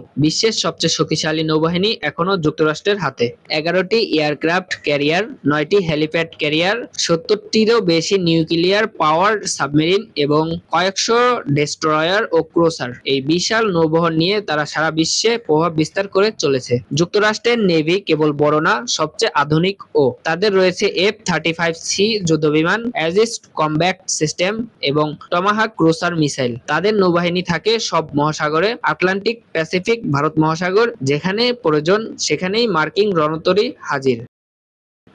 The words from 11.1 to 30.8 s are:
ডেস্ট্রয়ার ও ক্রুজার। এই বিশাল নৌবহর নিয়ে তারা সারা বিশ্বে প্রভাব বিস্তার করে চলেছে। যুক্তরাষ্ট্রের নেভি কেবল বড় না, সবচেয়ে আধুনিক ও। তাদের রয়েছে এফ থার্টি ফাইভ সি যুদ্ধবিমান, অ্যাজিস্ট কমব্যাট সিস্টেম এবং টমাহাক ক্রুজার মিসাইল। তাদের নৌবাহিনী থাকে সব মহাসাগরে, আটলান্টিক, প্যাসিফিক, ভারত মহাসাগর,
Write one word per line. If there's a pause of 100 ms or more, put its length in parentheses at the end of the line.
ডেস্ট্রয়ার (140)
ও (140)
ক্রুজার। (220)
এই (100)
বিশাল (120)
নৌবহর
নিয়ে (120)
তারা
সারা
বিশ্বে (140)
প্রভাব (100)
বিস্তার
করে (140)
চলেছে। (240)
যুক্তরাষ্ট্রের (120)
নেভি (120)
কেবল (120)
বড়
না, (220)
সবচেয়ে
আধুনিক (260)
ও। (220)
তাদের
রয়েছে (200)
এফ (140)
থার্টি
ফাইভ (140)
সি (220)
যুদ্ধবিমান, (160)
অ্যাজিস্ট (160)
কমব্যাট (200)
সিস্টেম (300)
এবং (240)
টমাহাক
ক্রুজার (100)
মিসাইল। (180)
তাদের (100)
নৌবাহিনী
থাকে (180)
সব (140)
মহাসাগরে, (220)
আটলান্টিক, (280)
প্যাসিফিক, (160)
ভারত
মহাসাগর, (220)